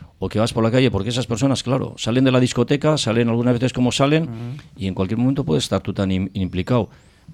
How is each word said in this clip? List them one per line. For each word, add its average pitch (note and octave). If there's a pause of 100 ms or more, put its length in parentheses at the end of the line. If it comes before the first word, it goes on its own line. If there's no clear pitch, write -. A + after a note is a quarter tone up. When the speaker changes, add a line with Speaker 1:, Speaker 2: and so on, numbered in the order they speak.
(180)
Speaker 1:
o F#2+
que G#2+
vas A#2
por A2+
la A2+
calle, B2+
porque G2
esas A#2+
personas, B2+
claro, C3
salen B2+
de B2+
la B2+
discoteca, C#3+
salen A#2
algunas A#2+
veces A#2+
como B2
salen D3+
Speaker 2:
Ujú. A#2+ (440)
Speaker 1:
y F#2+
en F#2+
cualquier F#2+
momento C3
puedes D3+
estar F#2+
tú G2+
tan G2
im-, F#2+
implicado. F#2+ (440)